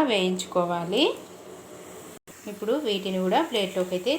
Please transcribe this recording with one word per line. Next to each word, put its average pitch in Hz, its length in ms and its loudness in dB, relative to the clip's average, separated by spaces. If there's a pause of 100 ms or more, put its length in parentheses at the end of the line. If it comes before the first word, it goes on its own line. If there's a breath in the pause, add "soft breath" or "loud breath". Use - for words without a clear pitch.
వేయించుకోవాలి. 185 960 2 (1500)
ఇప్పుడు 208 220 -2 (140)
వీటిని 190 400 0
కూడా 202 120 6 (120)
ప్లేట్లోకి 185 460 0
అయితే 185 220 0